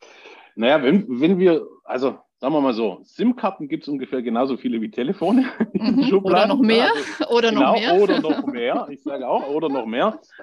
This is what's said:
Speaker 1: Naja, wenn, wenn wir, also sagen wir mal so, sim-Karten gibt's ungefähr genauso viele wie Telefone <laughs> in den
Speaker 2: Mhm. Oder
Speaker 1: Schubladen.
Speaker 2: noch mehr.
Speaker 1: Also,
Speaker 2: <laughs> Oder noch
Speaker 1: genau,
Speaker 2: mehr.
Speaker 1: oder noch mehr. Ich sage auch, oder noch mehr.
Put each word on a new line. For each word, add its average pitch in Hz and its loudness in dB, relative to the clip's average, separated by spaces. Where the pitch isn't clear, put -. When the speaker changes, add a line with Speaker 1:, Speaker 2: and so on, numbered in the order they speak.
Speaker 1:
Naja, 131 2
wenn, 165 2
wenn 175 2
wir, 170 2
also 123 -4
sagen 139 -2
wir 147 2
mal 135 0
so, 107 -4
sim-Karten 196 -4
gibt's 151 -8
ungefähr 131 -6
genauso 117 -2
viele 117 -4
wie 107 -8
Telefone 190 0
<laughs> - -2
in 220 -2
den - 2
Speaker 2:
Mhm. 359 2
Oder 185 4
Speaker 1:
Schubladen. - -2
Speaker 2:
noch 254 0
mehr. 233 4
Speaker 1:
Also, 440 -4
Speaker 2:
<laughs> - -4
Oder 233 2
noch - 2
Speaker 1:
genau, 143 4
Speaker 2:
mehr. 214 2
Speaker 1:
oder 180 4
noch 139 -2
mehr. 135 -4
Ich 135 -16
sage 139 -8
auch, 170 -2
oder 151 -2
noch 131 -4
mehr. 151 -2